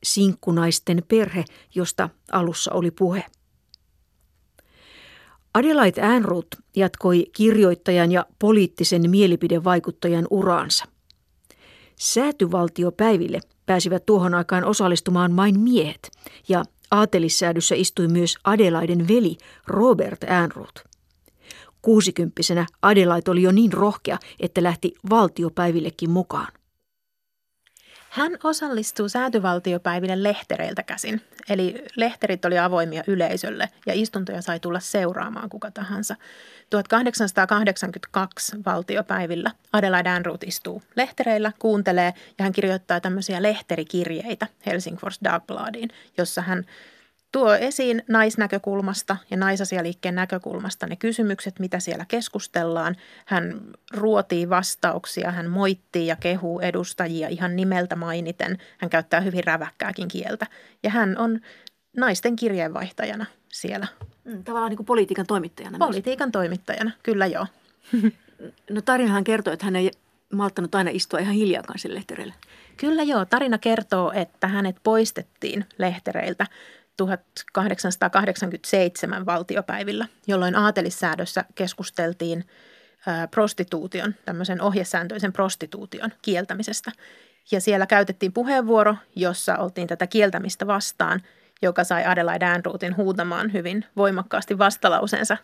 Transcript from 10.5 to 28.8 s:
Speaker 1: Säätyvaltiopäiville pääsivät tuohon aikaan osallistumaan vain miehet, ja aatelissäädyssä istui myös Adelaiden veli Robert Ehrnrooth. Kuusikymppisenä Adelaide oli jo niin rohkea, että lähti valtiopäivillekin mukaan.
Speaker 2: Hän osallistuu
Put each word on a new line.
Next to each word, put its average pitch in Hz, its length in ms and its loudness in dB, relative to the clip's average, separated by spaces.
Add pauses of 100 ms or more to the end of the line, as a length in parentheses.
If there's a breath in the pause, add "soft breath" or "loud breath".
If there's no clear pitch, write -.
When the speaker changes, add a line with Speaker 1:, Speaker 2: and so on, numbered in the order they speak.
Speaker 1:
Säätyvaltiopäiville 185 1400 0 (260)
pääsivät 180 400 0
tuohon 180 280 4
aikaan 175 320 0
osallistumaan 180 680 2
vain 196 240 4
miehet, 214 520 2 (380 loud breath)
ja 175 140 2 (280)
aatelissäädyssä 170 840 2
istui 175 320 2
myös 170 360 2
Adelaiden 175 640 4
veli 202 300 4 (300 soft breath)
Robert 202 560 2
Ehrnrooth. - 600 -2 (960 loud breath)
Kuusikymppisenä 175 840 2 (160)
Adelaide 185 500 6
oli 180 100 4
jo 185 100 6
niin 208 220 6
rohkea, - 440 0 (220 loud breath)
että 175 240 0
lähti 175 300 0 (160)
valtiopäivillekin 170 1000 0
mukaan. 180 380 0 (1700 soft breath)
Speaker 2:
Hän 311 280 -2
osallistuu 262 680 -2